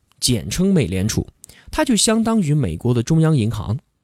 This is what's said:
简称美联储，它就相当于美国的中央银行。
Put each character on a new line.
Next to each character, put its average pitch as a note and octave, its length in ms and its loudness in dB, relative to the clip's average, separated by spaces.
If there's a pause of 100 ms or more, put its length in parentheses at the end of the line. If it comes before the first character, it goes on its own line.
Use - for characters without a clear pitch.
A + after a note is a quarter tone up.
(200)
简 G2+ 300 -2
称 G3 240 0
美 C#3+ 140 2
联 F#2 200 -2
储， - 200 -4 (440)
它 D#4 140 0
就 A#3 100 0
相 A3 280 2
当 A3+ 180 0
于 D3 120 0
美 G#2+ 220 0
国 A#2+ 180 0
的 A#2+ 100 0
中 D#3+ 180 2
央 D#3 160 2
银 A2 120 0
行。 G#2+ 300 -6 (240)